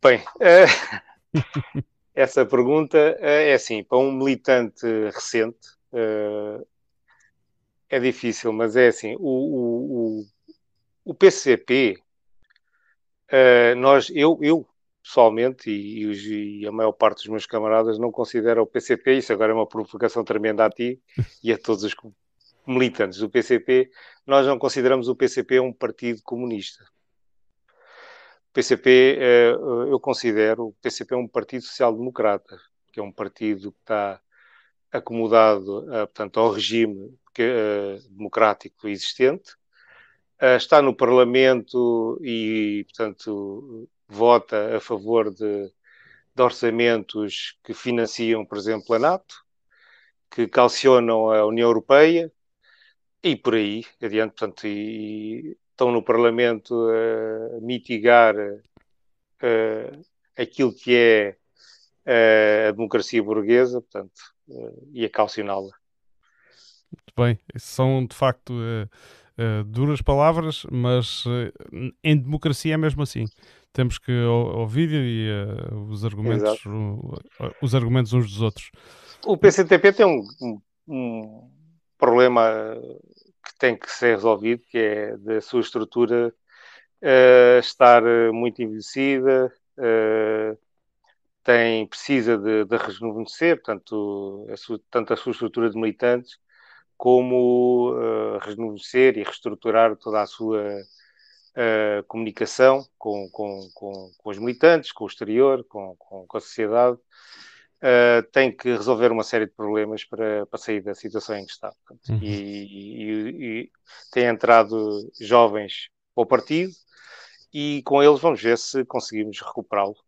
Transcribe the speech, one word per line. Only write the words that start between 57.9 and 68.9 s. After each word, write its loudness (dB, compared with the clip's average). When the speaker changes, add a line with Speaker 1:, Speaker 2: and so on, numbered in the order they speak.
Speaker 1:
eh, -4
aquilo -2
que 0
é, 4
eh, 4
a 0
democracia -2
burguesa, 0
portanto, -18
eh, -18
e -6
a -4
calcioná-la. -6
Speaker 2:
Muito -20
bem, 0
são -2
de -14
facto, -2
eh, -8